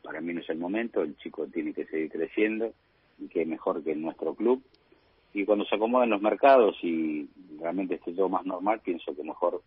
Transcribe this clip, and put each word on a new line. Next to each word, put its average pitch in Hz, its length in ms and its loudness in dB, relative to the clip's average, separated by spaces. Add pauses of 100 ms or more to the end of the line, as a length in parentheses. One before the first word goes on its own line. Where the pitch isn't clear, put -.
Para 76 180 -12
mí 85 140 -6
no 82 60 -6
es - 100 -14
el 80 80 -2
momento, 104 440 -4
el 73 140 -6
chico 78 300 -10
tiene 78 260 -6
que 76 140 -8
seguir 80 240 -4
creciendo 107 640 -2 (460)
y - 100 -14
que 85 140 -2
es 80 60 -2
mejor 85 340 -4
que 78 100 -4
en 78 100 -4
nuestro 80 320 -6
club. 127 280 2 (680)
Y 101 120 -2
cuando 101 200 2
se 107 120 0
acomoden 120 340 4
los 101 100 2
mercados 107 640 8
y 78 460 -2 (320)
realmente 87 340 -2
esté 85 180 -8
todo 92 160 2
más 92 160 0
normal, 95 400 -2
pienso 82 300 -6
que 73 80 -10
mejor 87 440 -2